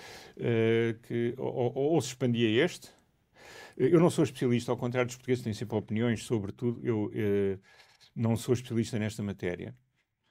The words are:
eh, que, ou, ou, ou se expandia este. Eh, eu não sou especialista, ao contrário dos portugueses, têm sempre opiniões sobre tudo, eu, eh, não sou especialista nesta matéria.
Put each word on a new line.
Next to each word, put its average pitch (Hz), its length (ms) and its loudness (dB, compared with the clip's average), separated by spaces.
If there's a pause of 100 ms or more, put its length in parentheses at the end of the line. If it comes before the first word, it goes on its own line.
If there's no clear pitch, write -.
(380)
eh, 113 640 2
que, 120 340 -2
ou, 131 180 -4
ou, 135 380 0
ou 160 80 4
se - 80 -2
expandia 117 560 2
este. - 240 -4 (880)
Eh, 131 160 4
eu 165 80 8
não 170 80 6
sou 156 160 2
especialista, 123 480 0
ao 120 40 -2
contrário 123 300 0
dos 123 100 -10
portugueses, 127 280 -2
têm 113 80 -2
sempre 107 240 -4
opiniões 110 480 -2
sobre 101 260 -4
tudo, 120 320 -4
eu, 107 320 -2
eh, 101 440 0 (560)
não 113 220 0
sou 123 180 0
especialista 113 440 -2
nesta 107 240 -4
matéria. 95 540 -6 (540)